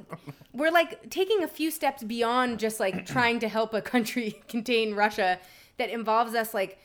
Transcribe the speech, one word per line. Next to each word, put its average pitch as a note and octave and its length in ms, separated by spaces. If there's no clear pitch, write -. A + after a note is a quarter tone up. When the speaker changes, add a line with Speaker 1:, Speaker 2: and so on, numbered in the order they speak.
Speaker 1:
<laughs> - 280
Speaker 2:
we're, D4 180
like, E4+ 380
taking F#4+ 340
a D4+ 40
few D#4 240
steps C#4 320
beyond A#3 560
just, A3 200
like, F#3+ 280
trying A#3 320
to A3+ 100
help A3 240
a G3+ 80
country A3+ 640
<laughs> - 40
contain A3+ 460
Russia G3+ 460
that A3+ 120
involves A3+ 460
us, A3 180
like, F#3+ 320